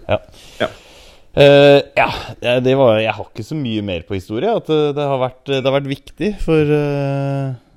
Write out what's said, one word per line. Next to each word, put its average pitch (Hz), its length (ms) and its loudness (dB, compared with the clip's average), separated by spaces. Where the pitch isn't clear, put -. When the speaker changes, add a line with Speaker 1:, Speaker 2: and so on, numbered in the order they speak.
Speaker 1:
Ja. - 160 -4
Speaker 2:
Ja. - 80 -2
Speaker 1:
Eh, 143 480 6
ja, 131 100 2
det, 120 120 -2
det 127 160 2
var, 120 240 4
jeg 110 120 -4
har 107 120 -14
ikke - 200 -14
så - 120 -10
mye 113 240 -4
mer 92 240 -6
på - 80 -10
historie. 107 360 -6
At, 202 200 -4
eh, 151 240 0
det 147 160 -4
har 139 80 -2
vært, 127 280 -6
det 135 200 -2
har 135 80 2
vært 139 160 -2
viktig - 400 -8
for, 160 220 2
eh, 139 920 -2